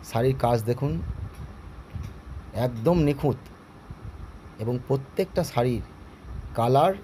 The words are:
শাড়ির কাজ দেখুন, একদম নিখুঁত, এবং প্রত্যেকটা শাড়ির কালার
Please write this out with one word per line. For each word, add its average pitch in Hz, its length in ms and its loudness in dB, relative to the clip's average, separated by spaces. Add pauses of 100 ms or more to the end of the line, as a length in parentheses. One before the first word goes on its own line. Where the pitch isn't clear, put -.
শাড়ির 131 340 2
কাজ 120 140 4 (120)
দেখুন, 120 220 0 (1700)
একদম 123 320 2 (100)
নিখুঁত, 143 320 2 (1200)
এবং 117 120 0 (140)
প্রত্যেকটা 139 540 0 (100)
শাড়ির 123 320 2 (760)
কালার 135 340 8 (100)